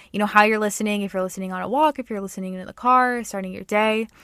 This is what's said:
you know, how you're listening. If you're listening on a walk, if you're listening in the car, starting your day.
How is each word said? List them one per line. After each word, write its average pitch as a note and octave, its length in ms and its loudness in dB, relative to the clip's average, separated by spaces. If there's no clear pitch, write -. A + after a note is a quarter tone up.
you G3 60 -8
know, G#3 80 2
how G#3+ 180 6
you're G#3+ 140 4
listening. G#3 460 -2
If G3 100 -6
you're F#3+ 80 -2
listening F#3 300 -6
on F#3 100 -6
a F3+ 60 -6
walk, C#4+ 320 2
if B3 100 -10
you're G3+ 120 -6
listening F#3+ 340 -8
in F#3 100 -10
the - 80 -14
car, B3 500 2
starting F#3+ 300 -8
your G3 100 -12
day. A3 440 0